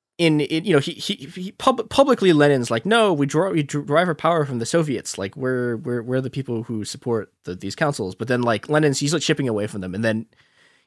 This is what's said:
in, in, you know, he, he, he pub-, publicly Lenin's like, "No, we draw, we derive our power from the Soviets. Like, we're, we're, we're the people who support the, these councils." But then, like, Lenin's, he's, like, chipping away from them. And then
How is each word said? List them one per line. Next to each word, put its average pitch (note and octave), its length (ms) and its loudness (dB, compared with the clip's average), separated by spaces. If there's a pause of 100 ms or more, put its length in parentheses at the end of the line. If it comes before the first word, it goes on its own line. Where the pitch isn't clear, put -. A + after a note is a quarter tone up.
(180)
in, D#3 240 4
in, D#3+ 240 -2
you G3+ 80 2
know, D3 60 6
he, D#3+ 140 -4
he, - 200 -6
he F#3 380 -14
pub-, B3+ 380 0
publicly A#3+ 440 4
Lenin's C#3+ 380 4
like, A2+ 160 -2
"No, G#3+ 260 4
we C#3+ 140 0
draw, E3+ 240 0
we E3 120 0
derive D3 440 0
our D#3+ 80 -2
power D#3+ 280 2
from C3 140 -6
the A2+ 80 -4
Soviets. D3 520 -2
Like, G2 200 -6
we're, B2 400 -2
we're, A#2+ 240 -4
we're B2+ 200 -2
the C3 80 -4
people B2 340 -6
who A2 200 -6
support A2+ 480 -4 (120)
the, F2 100 -8
these F#2 220 -10
councils." A#2+ 400 -2
But A2+ 140 -6
then, B2 120 2
like, A#2 260 0
Lenin's, D3+ 320 2
he's, C#3+ 140 -2
like, D#3+ 80 0
chipping D3 260 0
away G#2+ 200 -2
from G#2 140 -8
them. F2+ 120 -8
And G#2 100 -4
then A2 220 0 (600)